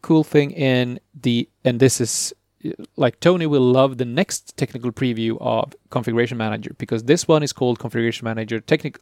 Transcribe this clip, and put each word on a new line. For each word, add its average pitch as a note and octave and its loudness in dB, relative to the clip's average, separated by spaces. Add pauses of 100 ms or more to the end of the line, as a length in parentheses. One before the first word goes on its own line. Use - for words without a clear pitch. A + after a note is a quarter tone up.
cool D#3+ 4
thing C#3+ 2
in B2+ 0 (160)
the, A#2+ -2 (160)
and B2 0
this C3 4
is, - -4 (640)
like, B2+ 0
Tony E3+ 2
will D3 2
love B2+ 4
the B2+ -2
next - -6
technical B2 -4
preview A2+ -2
of A#2 -2 (160)
Configuration A#2+ -2
Manager, A2 -6
because A#2 -6
this D3 2
one D3+ 4
is C3+ -6
called B2 -2
Configuration A#2 -4
Manager A2 -6
Technic-, D#3 -4